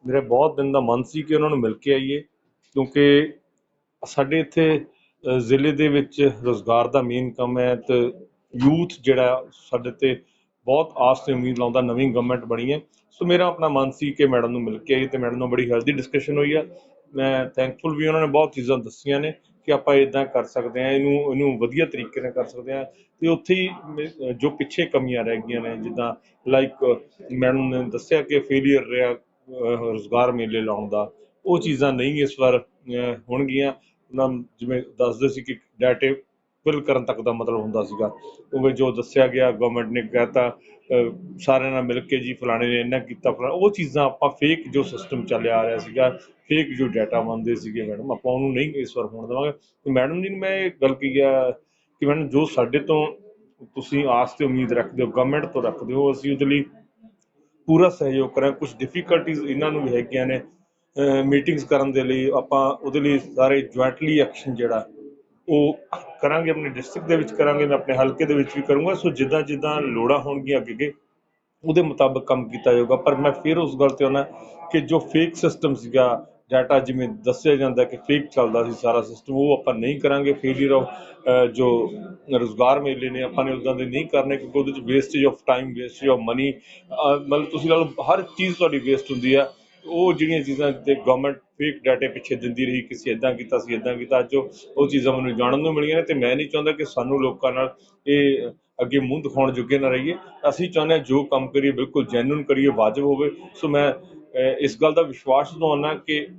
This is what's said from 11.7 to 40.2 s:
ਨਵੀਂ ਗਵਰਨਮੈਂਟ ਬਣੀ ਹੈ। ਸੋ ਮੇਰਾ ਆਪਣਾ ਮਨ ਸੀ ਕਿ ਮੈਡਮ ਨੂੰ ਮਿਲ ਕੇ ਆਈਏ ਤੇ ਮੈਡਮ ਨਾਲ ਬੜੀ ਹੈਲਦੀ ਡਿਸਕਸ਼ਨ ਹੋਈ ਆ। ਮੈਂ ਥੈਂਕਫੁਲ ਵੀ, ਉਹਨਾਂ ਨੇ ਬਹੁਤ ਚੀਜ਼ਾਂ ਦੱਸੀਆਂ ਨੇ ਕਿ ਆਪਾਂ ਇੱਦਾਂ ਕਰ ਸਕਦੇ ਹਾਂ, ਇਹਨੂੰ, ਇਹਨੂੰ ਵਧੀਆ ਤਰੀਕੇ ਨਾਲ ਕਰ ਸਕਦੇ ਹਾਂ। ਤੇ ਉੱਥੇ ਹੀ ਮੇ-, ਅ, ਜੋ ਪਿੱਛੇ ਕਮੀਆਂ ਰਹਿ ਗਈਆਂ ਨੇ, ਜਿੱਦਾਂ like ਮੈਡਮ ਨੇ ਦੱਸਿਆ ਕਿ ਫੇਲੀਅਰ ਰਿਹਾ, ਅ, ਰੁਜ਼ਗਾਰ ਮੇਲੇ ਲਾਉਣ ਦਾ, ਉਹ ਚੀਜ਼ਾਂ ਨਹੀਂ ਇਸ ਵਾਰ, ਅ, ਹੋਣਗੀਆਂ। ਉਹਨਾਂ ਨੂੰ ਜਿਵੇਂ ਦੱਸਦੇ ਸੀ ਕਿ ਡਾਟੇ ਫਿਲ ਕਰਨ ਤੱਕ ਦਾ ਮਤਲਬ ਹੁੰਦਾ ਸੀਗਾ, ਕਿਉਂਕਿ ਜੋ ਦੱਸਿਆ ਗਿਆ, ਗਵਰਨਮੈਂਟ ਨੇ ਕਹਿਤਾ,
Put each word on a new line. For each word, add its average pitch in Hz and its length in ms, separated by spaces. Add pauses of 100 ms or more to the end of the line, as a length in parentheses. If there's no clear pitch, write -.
ਨਵੀਂ 123 320
ਗਵਰਨਮੈਂਟ 120 320
ਬਣੀ 117 280
ਹੈ। 151 80 (300)
ਸੋ - 160
ਮੇਰਾ 175 200
ਆਪਣਾ 165 220
ਮਨ 135 220
ਸੀ 143 200
ਕਿ 143 160
ਮੈਡਮ 120 220
ਨੂੰ 123 140
ਮਿਲ 110 160
ਕੇ - 160
ਆਈਏ 131 120
ਤੇ 131 120
ਮੈਡਮ 120 180
ਨਾਲ 123 120
ਬੜੀ 123 220
ਹੈਲਦੀ 117 220
ਡਿਸਕਸ਼ਨ 139 440
ਹੋਈ 147 160
ਆ। 156 120 (500)
ਮੈਂ 135 340
ਥੈਂਕਫੁਲ 131 480
ਵੀ, 156 100
ਉਹਨਾਂ 156 140
ਨੇ 156 60
ਬਹੁਤ 151 260
ਚੀਜ਼ਾਂ 127 260
ਦੱਸੀਆਂ 139 420
ਨੇ 156 120 (340)
ਕਿ 151 60
ਆਪਾਂ 143 220
ਇੱਦਾਂ 139 320
ਕਰ 123 180
ਸਕਦੇ 120 380
ਹਾਂ, 131 80
ਇਹਨੂੰ, 139 420
ਇਹਨੂੰ 135 260
ਵਧੀਆ 127 280
ਤਰੀਕੇ 127 340
ਨਾਲ 123 100
ਕਰ 123 140
ਸਕਦੇ 123 280
ਹਾਂ। 135 120 (360)
ਤੇ 165 80
ਉੱਥੇ 165 260
ਹੀ 185 140 (200)
ਮੇ-, 151 420
ਅ, - 20
ਜੋ 127 180
ਪਿੱਛੇ 147 360
ਕਮੀਆਂ 127 380
ਰਹਿ 113 120
ਗਈਆਂ 117 240
ਨੇ, 113 160
ਜਿੱਦਾਂ 117 380 (360)
like 131 500 (320)
ਮੈਡਮ 127 440
ਨੇ 123 140
ਦੱਸਿਆ 143 320
ਕਿ 143 160
ਫੇਲੀਅਰ 135 460
ਰਿਹਾ, 123 280
ਅ, - 400 (400)
ਰੁਜ਼ਗਾਰ 113 400
ਮੇਲੇ 113 280
ਲਾਉਣ 104 280
ਦਾ, 104 220 (360)
ਉਹ 175 120
ਚੀਜ਼ਾਂ 139 340
ਨਹੀਂ 139 300
ਇਸ 139 180
ਵਾਰ, 127 180
ਅ, 123 580 (140)
ਹੋਣਗੀਆਂ। 135 420 (380)
ਉਹਨਾਂ 131 180
ਨੂੰ 123 160 (140)
ਜਿਵੇਂ 123 240
ਦੱਸਦੇ 123 460
ਸੀ 131 140
ਕਿ 120 140 (240)
ਡਾਟੇ 127 340 (500)
ਫਿਲ 151 160
ਕਰਨ 135 240
ਤੱਕ 117 160
ਦਾ 117 120
ਮਤਲਬ 117 280
ਹੁੰਦਾ 107 220
ਸੀਗਾ, 107 260 (420)
ਕਿਉਂਕਿ 135 200
ਜੋ 127 220
ਦੱਸਿਆ 120 340
ਗਿਆ, 127 240
ਗਵਰਨਮੈਂਟ 117 380
ਨੇ 117 140
ਕਹਿਤਾ, 120 540 (220)